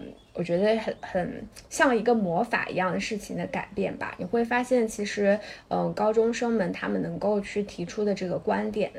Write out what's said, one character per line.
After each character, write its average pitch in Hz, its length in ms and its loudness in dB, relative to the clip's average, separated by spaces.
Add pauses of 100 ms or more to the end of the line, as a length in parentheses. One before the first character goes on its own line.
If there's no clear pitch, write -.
(320)
我 - 100 -4
觉 170 140 0
得 214 200 4
很， - 240 -4
很 - 460 -4 (220)
像 285 260 4
一 208 80 2
个 233 120 6
魔 185 280 2
法 - 260 -2
一 - 80 -4
样 180 160 0
的 185 60 0
事 208 200 -4
情 185 180 -8
的 170 120 -4
改 - 260 -6
变 190 220 -2
吧。 - 220 -8
你 190 60 -6
会 233 200 0
发 247 180 0
现 247 240 2
其 214 180 -4
实， 202 340 2 (300)
呃， 175 240 0
高 208 200 2
中 226 200 4
生 233 200 0
们 190 200 2
他 - 160 -6
们 196 140 0
能 170 160 -4
够 202 220 2
去 202 240 -2
提 185 200 -6
出 208 200 -2
的 202 100 2
这 190 120 -4
个 170 120 -2
观 208 320 0
点 208 280 0